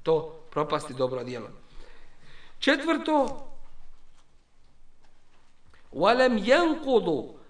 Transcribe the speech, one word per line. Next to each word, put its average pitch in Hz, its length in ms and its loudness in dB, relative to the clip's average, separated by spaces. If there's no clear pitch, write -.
to 160 480 0
propasti 151 440 -2
dobro 127 300 0
djelo. 120 240 -10
Četvrto, 294 880 0
وَلَمْ 240 460 4
يَنْقُضُوا 226 960 2